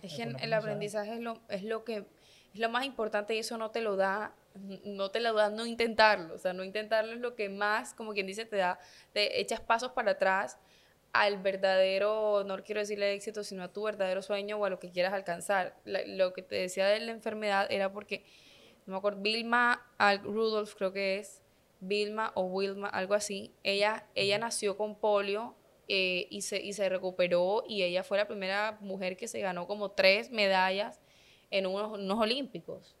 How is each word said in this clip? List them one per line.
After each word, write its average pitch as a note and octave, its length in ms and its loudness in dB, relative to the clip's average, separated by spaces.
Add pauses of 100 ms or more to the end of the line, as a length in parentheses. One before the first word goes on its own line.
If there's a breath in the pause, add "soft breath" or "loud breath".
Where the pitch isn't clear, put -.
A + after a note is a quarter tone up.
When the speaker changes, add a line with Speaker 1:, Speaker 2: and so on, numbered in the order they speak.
Speaker 1:
Es - 0 -
Speaker 2:
me G3 60 -12
Speaker 1:
que A3 160 -8
Speaker 2:
fue A#3 100 -6
un - 60 -10
Speaker 1:
el A3+ 140 -4
Speaker 2:
aprendizaje". G#3 560 -2
Speaker 1:
aprendizaje A#3 40 -8
es A#3 60 -8
lo, A#3 280 -10
es G3 160 -6
lo A3 200 -4
que, A3+ 120 -6 (580 soft breath)
es G3+ 60 -10
lo A3+ 100 0
más B3 160 -2
importante G#3+ 480 -2
y A3 60 0
eso A3+ 180 -6
no A3 120 -6
te A3+ 120 -2
lo G#3 140 0
da, G3 380 0 (500)
no G3 260 -4
te A3+ 100 -2
lo A#3 140 2
da G#3+ 160 6
no A3+ 160 -4
intentarlo. A3 680 4
O - 40 -10
sea, F#3 160 -2
no F#3 100 -6
intentarlo G#3+ 480 0
es A#3 80 -10
lo A#3+ 140 -4
que G#3 160 -4
más, G#3 420 -2
como A3 220 -8
quien G3 120 -2
dice, G3+ 200 -8
te A3 100 -6
da, F#3 220 2 (340 loud breath)
te G#3 280 2
echas A3 200 -2
pasos A#3 320 0
para G#3+ 200 2
atrás F#3+ 460 2 (540 soft breath)
al G#3 300 4
verdadero, G3 1040 4
no F#3+ 200 -6
quiero G#3 160 -4
decirle G3+ 320 0
éxito, G#3 320 -6
sino F#3 200 -10
a F3 80 -12
tu G3+ 100 -8
verdadero G3 400 0
sueño G3+ 340 -2
o G#3 80 0
a F#3+ 60 2
lo F3+ 80 -2
que F3+ 120 -12
quieras F3+ 220 2
alcanzar. F#3+ 720 -2
La, G3 220 -2
lo F#3+ 260 0
que F#3 100 -10
te G3 140 -10
decía F#3+ 300 0
de G#3 140 4
la A#3 120 -6
enfermedad G#3+ 580 0
era G3 220 0
porque, G3+ 320 -10 (640 loud breath)
no F#3+ 60 -12
me F#3+ 60 -4
acuerdo, G3 220 -2
Vilma A#3 640 2 (120)
Al-, G3+ 240 4
Rudolph G#3+ 520 -2
creo F#3+ 200 -2
que G3 240 0
es, - 240 -14 (380 soft breath)
Vilma G#3 540 -2
o F#3+ 100 2
Wilma, G3 440 -2
algo F#3+ 260 -2
así, G#3 380 -4 (100)
ella, G3+ 520 0
ella G3 220 2
Speaker 2:
Ujú. A3 80 -2
Speaker 1:
nació G#3 340 -2
con G#3+ 200 -4
polio, G#3 560 2 (360)
eh, F#3 380 2
y G3+ 140 -8
se, G3 180 -2
y G3+ 140 -6
se G3+ 160 0
recuperó F3+ 760 2
y G#3 160 -2
ella F3+ 220 0
fue G3 140 0
la G#3 100 2
primera G#3 540 -2
mujer F#3+ 340 -6
que A3+ 100 -10
se A3 140 -6
ganó F3+ 260 -4
como G3+ 260 -6
tres G3+ 380 6
medallas G3 680 2 (500 soft breath)
en F#3+ 160 2
unos, G3+ 320 -4
unos G3 200 -2
olímpicos. A3 800 -2